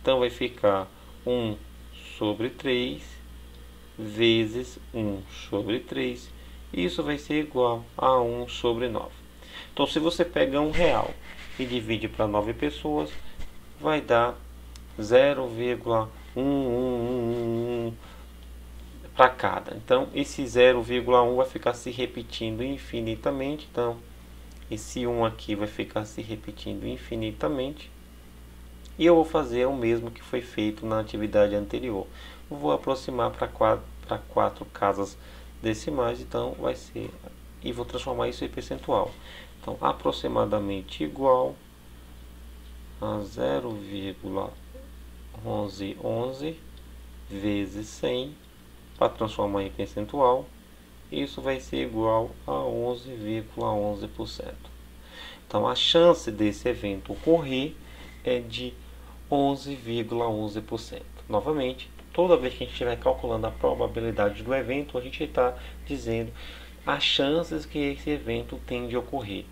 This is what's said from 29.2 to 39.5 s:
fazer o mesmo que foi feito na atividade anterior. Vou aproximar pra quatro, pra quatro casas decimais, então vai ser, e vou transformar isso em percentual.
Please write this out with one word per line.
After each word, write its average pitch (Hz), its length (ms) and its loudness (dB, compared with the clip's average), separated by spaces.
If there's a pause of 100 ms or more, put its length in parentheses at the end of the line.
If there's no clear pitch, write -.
fazer 127 420 2
o 135 100 2
mesmo 117 340 2
que 113 100 -14
foi - 200 -4
feito 107 440 -2
na 110 140 2
atividade 107 560 4
anterior. 104 500 -2 (460)
Vou 147 220 2
aproximar 131 580 0
pra 120 160 -2
quatro, 110 380 4 (220)
pra 110 120 -2
quatro - 480 2
casas 98 500 2 (460)
decimais, 120 580 0
então - 380 -4
vai 131 160 0
ser, - 340 -10 (540)
e 131 80 -4
vou 120 140 -4
transformar 123 440 -2
isso 123 160 -4
em 131 40 -4
percentual. 123 640 0 (480)